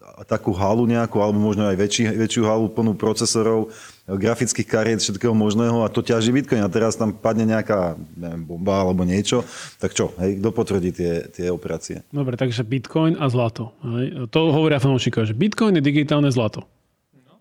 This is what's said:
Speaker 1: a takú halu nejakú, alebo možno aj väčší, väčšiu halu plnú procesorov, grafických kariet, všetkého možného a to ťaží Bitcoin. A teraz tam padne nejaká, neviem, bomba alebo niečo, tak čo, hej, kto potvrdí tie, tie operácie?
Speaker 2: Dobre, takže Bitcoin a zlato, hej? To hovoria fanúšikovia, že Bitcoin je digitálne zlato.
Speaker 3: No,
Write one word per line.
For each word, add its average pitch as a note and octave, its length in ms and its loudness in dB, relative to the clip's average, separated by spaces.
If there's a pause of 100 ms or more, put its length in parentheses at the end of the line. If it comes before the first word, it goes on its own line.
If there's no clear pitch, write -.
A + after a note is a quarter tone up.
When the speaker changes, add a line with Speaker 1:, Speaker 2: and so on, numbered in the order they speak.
(100)
Speaker 1:
a - 160 -20
takú A2 240 -2
halu G2+ 340 2
nejakú, A#2 320 0
alebo G#2 220 2
možno G#2 260 2
aj G2 140 2
väčší, G#2 320 0
väčšiu A2 340 0
halu A2 240 2
plnú A2+ 240 0
procesorov, A2 800 0 (340)
grafických G#2+ 600 -2
kariet, A2 320 2
všetkého G2+ 340 -2
možného A2 480 2
a A2 80 2
to A2+ 140 0
ťaží A2+ 260 2
Bitcoin. C3 320 2
A G2+ 80 2
teraz A2 240 2
tam G#2+ 160 -2
padne A2 380 0
nejaká, G#2+ 480 0 (180)
neviem, E2+ 300 -10
bomba F#2 400 -2
alebo F#2 180 0
niečo, G2 460 0 (300)
tak - 180 -4
čo, - 240 0
hej, F#2+ 180 0
kto G2 140 -2
potvrdí F#2 400 0
tie, F2 220 -4 (140)
tie - 220 -8
operácie? E2 640 -8
Speaker 2:
Dobre, C3+ 240 -4
takže A#2+ 320 -2
Bitcoin D#3+ 480 0
a C#3+ 140 0
zlato, A#2 440 -2 (140)
hej? B2 420 -6
To D#3+ 220 2
hovoria D#3 260 2
fanúšikovia, B2 480 2
že G#2+ 140 -2
Bitcoin G#3 340 2
je D3+ 140 2
digitálne D3 420 2
zlato. A#2+ 380 -2 (480)
Speaker 3:
No, - 260 -20